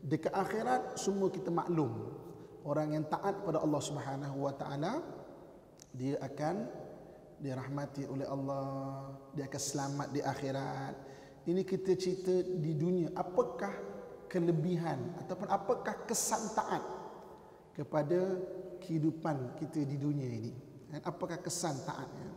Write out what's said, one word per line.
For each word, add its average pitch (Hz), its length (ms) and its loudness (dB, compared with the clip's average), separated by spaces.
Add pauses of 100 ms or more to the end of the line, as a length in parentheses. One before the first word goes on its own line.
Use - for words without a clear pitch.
Dekat 156 320 2
akhirat 220 640 2
semua 190 320 4
kita 170 160 -4
maklum. 147 720 2 (420)
Orang 151 320 2
yang 151 160 2
taat 190 320 0
pada 160 160 2
Allah 151 240 4
Subhanahu 139 640 -2
wa 139 80 0
taala, 151 480 -2 (960)
dia 135 240 0
akan 165 480 0 (720)
dirahmati 135 640 -4
oleh 135 240 -2
Allah, 135 880 -2 (160)
dia 139 160 -2
akan - 120 -4
selamat 143 520 0
di 139 80 2
akhirat. 135 720 0 (560)
Ini 185 160 6
kita 185 320 4
cerita 185 360 2 (100)
di 165 340 2
dunia. 170 400 4
Apakah - 560 2 (560)
kelebihan 165 960 4
ataupun 185 240 -4
apakah 214 560 2
kesan 220 480 2
taat 202 320 2 (880)
kepada 175 640 4 (440)
kehidupan 151 760 2
kita 156 240 -2
di 139 160 0
dunia 143 320 2
ini? 117 240 -4 (360)
Dan 151 120 -8
apakah 170 400 -4
kesan 151 400 -2
taatnya? - 560 -6